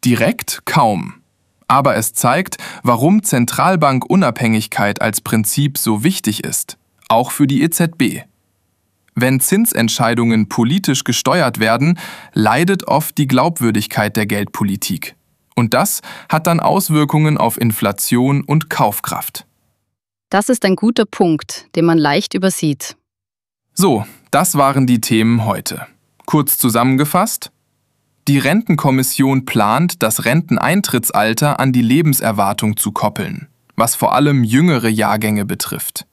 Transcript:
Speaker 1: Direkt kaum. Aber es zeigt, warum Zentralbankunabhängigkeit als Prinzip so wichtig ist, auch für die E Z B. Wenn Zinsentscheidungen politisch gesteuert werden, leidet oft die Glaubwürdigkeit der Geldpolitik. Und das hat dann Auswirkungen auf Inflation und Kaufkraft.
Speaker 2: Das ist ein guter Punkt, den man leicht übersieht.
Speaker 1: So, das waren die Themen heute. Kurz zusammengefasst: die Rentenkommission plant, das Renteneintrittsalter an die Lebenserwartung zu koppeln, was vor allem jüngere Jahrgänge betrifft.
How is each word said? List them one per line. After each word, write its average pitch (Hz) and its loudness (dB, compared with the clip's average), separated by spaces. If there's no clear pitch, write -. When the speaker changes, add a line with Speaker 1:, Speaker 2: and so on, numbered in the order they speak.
Speaker 1:
Direkt 120 0
kaum. 110 0
Aber 131 2
es 110 -4
zeigt, 147 -2
warum 143 2
Zentralbankunabhängigkeit 127 0
als - -2
Prinzip 135 -2
so 107 -2
wichtig 147 -2
ist, - -8
auch 117 0
für 143 2
die 139 2
E 165 2
Z 165 -2
B. 73 -2
Wenn 127 2
Zinsentscheidungen 117 0
politisch 131 0
gesteuert 131 0
werden, 120 2
leidet 143 0
oft - -2
die 147 0
Glaubwürdigkeit 117 0
der 107 0
Geldpolitik. 101 -6
Und 117 0
das 160 0
hat 160 0
dann 170 2
Auswirkungen 151 0
auf - -2
Inflation 120 0
und 156 0
Kaufkraft. - -6
Speaker 2:
Das 202 0
ist 247 0
ein 190 4
guter 220 0
Punkt, - -2
den 165 2
man 170 4
leicht 147 0
übersieht. 180 -4
Speaker 1:
So, 135 2
das 143 2
waren 135 4
die 123 4
Themen 113 2
heute. - -6
Kurz - 0
zusammengefasst: 131 0
die 139 4
Rentenkommission 135 2
plant, 120 0
das 110 -2
Renteneintrittsalter 131 0
an 131 2
die 123 2
Lebenserwartung 110 0
zu - -4
koppeln, - -6
was 117 0
vor - 0
allem 143 2
jüngere 123 2
Jahrgänge 107 -2
betrifft. - -8